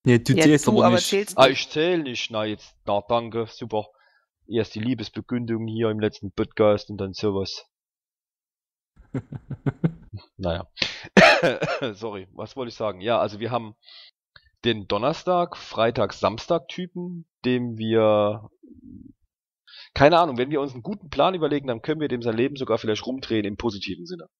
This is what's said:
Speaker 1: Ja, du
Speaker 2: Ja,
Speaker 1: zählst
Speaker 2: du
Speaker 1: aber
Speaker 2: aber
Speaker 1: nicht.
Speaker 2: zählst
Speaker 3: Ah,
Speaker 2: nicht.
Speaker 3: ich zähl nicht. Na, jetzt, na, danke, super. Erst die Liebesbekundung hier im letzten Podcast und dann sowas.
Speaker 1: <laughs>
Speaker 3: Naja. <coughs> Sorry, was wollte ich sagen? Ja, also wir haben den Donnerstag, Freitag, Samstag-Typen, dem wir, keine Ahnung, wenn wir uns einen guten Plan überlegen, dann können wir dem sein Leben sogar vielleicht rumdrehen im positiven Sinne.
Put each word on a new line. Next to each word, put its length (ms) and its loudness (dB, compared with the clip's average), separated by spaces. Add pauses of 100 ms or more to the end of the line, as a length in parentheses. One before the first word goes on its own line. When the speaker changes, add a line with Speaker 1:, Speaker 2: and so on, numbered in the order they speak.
Speaker 1:
Ja, 120 8
du 160 2
Speaker 2:
Ja, 100 6
Speaker 1:
zählst 240 6
Speaker 2:
du 40 4
Speaker 1:
aber 140 6
Speaker 2:
aber 100 6
Speaker 1:
nicht. 120 0
Speaker 2:
zählst 300 -2
Speaker 3:
Ah, 120 8
Speaker 2:
nicht. 160 0
Speaker 3:
ich 40 -20
zähl 340 0
nicht. 280 -8
Na, 140 -2
jetzt, 300 -8 (100)
na, 220 0
danke, 400 -2
super. 400 -6 (600)
Erst 280 -2
die 40 -6
Liebesbekundung 880 -4
hier 220 0
im 100 -2
letzten 320 -2
Podcast 580 2
und 80 -10
dann 160 -6
sowas. 520 -4 (1500)
Speaker 1:
<laughs> 840 -6 (400)
Speaker 3:
Naja. 320 -4 (460)
<coughs> 760 4
Sorry, 400 -10
was 220 -10
wollte 140 -6
ich 60 -16
sagen? 260 -4
Ja, 180 2
also 200 -2
wir 120 -4
haben 240 -6 (920)
den 220 0
Donnerstag, 680 0
Freitag, 560 0
Samstag-Typen, 1120 -4 (200)
dem 320 0
wir, 720 2 (1400)
keine 260 6
Ahnung, 180 2
wenn 140 -2
wir 100 0
uns 120 -6
einen 100 -14
guten 260 -10
Plan 260 2
überlegen, 320 -2
dann 140 -4
können 200 -4
wir 60 -2
dem 140 -4
sein 140 -2
Leben 200 0
sogar 220 -2
vielleicht 280 -4
rumdrehen 400 -4
im 120 -6
positiven 480 -6
Sinne. 220 -14 (120)